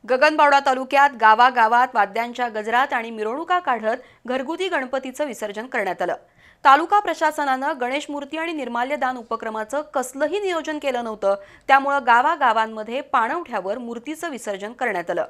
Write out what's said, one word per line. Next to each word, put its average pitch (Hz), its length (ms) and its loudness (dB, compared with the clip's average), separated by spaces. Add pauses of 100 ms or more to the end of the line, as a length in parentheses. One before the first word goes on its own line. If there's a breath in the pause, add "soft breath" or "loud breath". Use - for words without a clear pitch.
गगनबावडा 285 520 4
तालुक्यात 277 500 2 (100)
गावागावात 240 720 6
वाद्यांच्या 233 540 -2
गजरात 226 440 0
आणि 233 180 -4
मिरवणुका 262 480 -4
काढत 233 380 -2 (300 soft breath)
घरगुती 277 420 -4
गणपतीचं 269 580 -4
विसर्जन 214 400 -8
करण्यात 190 360 -4
आलं. 175 140 -2 (480 soft breath)
तालुका 330 360 8
प्रशासनानं 311 800 -2
गणेश 262 300 -4
मूर्ती 285 260 -8
आणि 330 160 -4
निर्माल्य 254 440 -4
दान 254 200 -2
उपक्रमाचं 226 640 -6
कसलंही 294 580 -4
नियोजन 320 380 -4
केलं 247 260 -4
नव्हतं, 208 300 0 (340 loud breath)
त्यामुळं 277 380 4
गावागावांमध्ये 233 960 2
पाणवठ्यावर 240 760 -4
मूर्तीचं 247 520 -10
विसर्जन 208 420 -8
करण्यात 196 380 -4
आलं. 170 200 -2